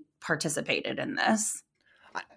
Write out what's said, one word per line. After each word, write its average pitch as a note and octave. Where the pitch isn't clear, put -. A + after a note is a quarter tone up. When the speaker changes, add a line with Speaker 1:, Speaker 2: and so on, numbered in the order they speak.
Speaker 1:
participated -
in -
this. -
Speaker 2:
I, -